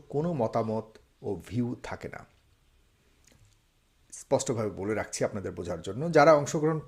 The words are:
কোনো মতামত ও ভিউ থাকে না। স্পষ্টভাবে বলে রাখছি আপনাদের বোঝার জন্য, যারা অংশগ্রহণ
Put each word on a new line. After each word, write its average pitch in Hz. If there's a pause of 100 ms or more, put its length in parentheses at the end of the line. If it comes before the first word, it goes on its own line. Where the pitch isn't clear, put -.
কোনো 165
মতামত 110 (240)
ও 95
ভিউ 120
থাকে -
না। - (1900)
স্পষ্টভাবে 117
বলে 95
রাখছি -
আপনাদের 98
বোঝার 87
জন্য, 131
যারা 156
অংশগ্রহণ 151